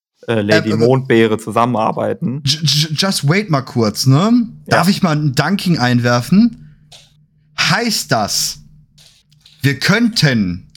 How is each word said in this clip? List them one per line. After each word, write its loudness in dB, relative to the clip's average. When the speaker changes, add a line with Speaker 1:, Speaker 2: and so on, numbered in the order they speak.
Speaker 1:
äh, 0
Lady 2
Speaker 2:
Äh, 0
äh, 0
Speaker 1:
Mondbeere 2
zusammenarbeiten. -2
Speaker 2:
J-, -4
j-, 0
just -2
wait 0
mal 0
kurz, -2
ne? 2
Darf 0
Speaker 1:
Ja. 4
Speaker 2:
ich -2
mal 0
ein 0
Dunking 0
einwerfen? 2
Heißt -2
das, -2
wir 0
könnten 0